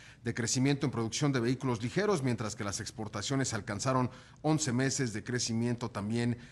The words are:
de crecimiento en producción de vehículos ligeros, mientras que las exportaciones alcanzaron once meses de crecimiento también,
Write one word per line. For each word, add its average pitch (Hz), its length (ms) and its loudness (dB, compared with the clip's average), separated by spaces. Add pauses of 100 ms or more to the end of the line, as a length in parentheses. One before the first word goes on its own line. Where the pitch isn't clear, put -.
(220)
de 117 120 -2
crecimiento 135 520 2
en 123 60 0
producción 117 400 0
de 131 80 2
vehículos 123 420 0
ligeros, 180 400 2
mientras 113 320 0
que - 80 -8
las 101 180 -4
exportaciones 110 720 -2
alcanzaron 120 560 0 (320)
once 151 300 2
meses 127 420 0
de 104 100 -6
crecimiento 117 640 -2
también, 117 460 0 (160)